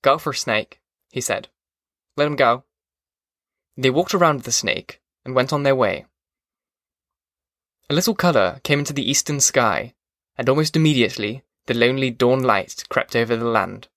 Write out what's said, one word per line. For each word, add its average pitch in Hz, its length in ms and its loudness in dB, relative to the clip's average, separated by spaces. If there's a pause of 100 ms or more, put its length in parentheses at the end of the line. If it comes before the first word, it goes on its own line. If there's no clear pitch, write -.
"Go 139 160 4
for 156 140 -6
a - 40 -8
snake," - 460 -4 (280)
he 127 120 -8
said. - 280 -6 (680)
"Let 147 100 2
him 147 80 -4
go." 127 300 2 (1120)
They 131 120 2
walked 160 240 0
around 160 280 2
the 120 100 -8
snake - 500 -4 (220)
and 127 100 -10
went 131 200 0
on 143 100 -2
their 135 120 4
way. 104 300 -2 (1800)
A 143 40 -4
little 180 200 0
colour 123 520 2
came 143 140 0
into 143 120 -6
the 139 180 -4
eastern 143 300 -2
sky, 117 560 0 (420)
and 123 120 0
almost 156 260 0
immediately 131 680 0 (240)
the 127 60 -2
lonely 127 380 2
dawn 127 320 2
light 104 460 0
crept - 260 -4
over 117 220 0
the 117 80 -4
land. 104 520 -2